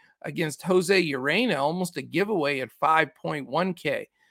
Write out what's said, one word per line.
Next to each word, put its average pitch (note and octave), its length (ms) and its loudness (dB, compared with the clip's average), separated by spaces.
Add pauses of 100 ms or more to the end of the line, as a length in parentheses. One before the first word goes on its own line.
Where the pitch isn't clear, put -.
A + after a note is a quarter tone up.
(220)
against D3+ 420 -6
Jose F#3 420 4
Urena, D3+ 520 0
almost E3 400 -2
a C#3 40 -4
giveaway C#3+ 600 0
at A#2 100 -8
five D#3 440 2
point D#3 320 -6
one E3+ 260 0
K. C3 340 -4 (240)